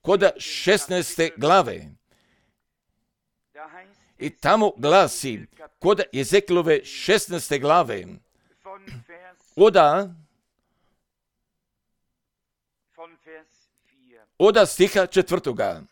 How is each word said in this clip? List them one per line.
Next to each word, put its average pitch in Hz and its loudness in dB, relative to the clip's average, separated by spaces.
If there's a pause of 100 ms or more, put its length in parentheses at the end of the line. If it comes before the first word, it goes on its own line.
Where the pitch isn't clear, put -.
koda 190 2
šesnaeste 180 -2
glave. 127 0 (2250)
I 147 -10
tamo 208 0
glasi, 135 0 (320)
koda 196 0 (100)
Jezekilove 165 0
šesnaeste 175 -4
glave, 131 0 (1500)
oda, 180 4 (4000)
oda 208 4
stiha 190 0
četvrtoga. 104 -4